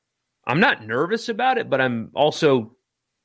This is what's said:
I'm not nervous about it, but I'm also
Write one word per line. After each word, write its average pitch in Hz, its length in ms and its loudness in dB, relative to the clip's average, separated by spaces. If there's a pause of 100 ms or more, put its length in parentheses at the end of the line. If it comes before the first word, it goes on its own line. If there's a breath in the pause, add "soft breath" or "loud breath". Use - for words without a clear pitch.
(480)
I'm 135 140 0
not 233 260 0
nervous 165 400 -2
about 240 300 -2
it, 120 120 -6
but 131 120 0
I'm 120 340 -2
also 139 600 2 (480)